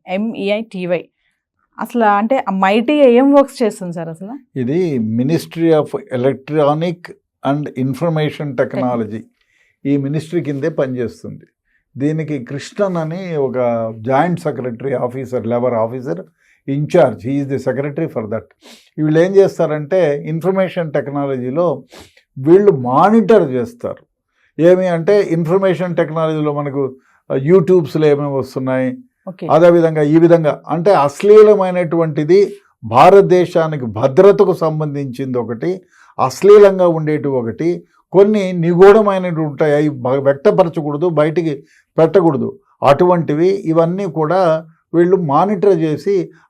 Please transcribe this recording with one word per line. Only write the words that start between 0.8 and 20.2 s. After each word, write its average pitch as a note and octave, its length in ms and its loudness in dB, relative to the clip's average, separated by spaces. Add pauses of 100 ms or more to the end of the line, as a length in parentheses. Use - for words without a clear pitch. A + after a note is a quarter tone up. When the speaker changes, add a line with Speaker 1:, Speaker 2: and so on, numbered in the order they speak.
Speaker 1:
అసలు A#3 240 -4
అంటే G#3+ 460 0
ఆ - 20 -4
మైటీ G#3 420 0
ఏం C#4 400 4
వర్క్స్ C#4 300 2
చేస్తుంది G3 300 -6
సార్ E3 160 -10
అసలు? F#3+ 500 -14
Speaker 2:
ఇది C#3+ 400 -2
Ministry D3+ 720 -2 (100)
of C#3+ 60 -6 (340)
Electronic D3+ 880 -2 (400)
and C#3 380 -4
Information D3+ 720 -4
Technology. A#2 600 -6 (640)
ఈ C#3 120 0
మినిస్ట్రీ D3+ 440 -6
కిందే C#3+ 280 -6
పనిచేస్తుంది. B2 760 -8 (520)
దీనికి D3 480 -6
కృష్ణన్ E3+ 520 -8
అని E3 380 -8
ఒక C3+ 200 -4 (440)
జాయింట్ C#3+ 400 -2
సెక్రటరీ B2 540 -8
ఆఫీసర్, B2 540 -6
లేబర్ A#2+ 260 -2
ఆఫీసర్ B2+ 480 -6 (460)
ఇన్‌చార్జ్, C#3 600 0
he C#3 60 -4
is C#3 140 -4
the C3 120 -4 (100)
secretary C#3 360 -6
for B2+ 180 -8
that. A2 200 -8 (600)
వీళ్ళు D#3 160 2
ఏం F#3+ 160 0
చేస్తారంటే D#3 880 0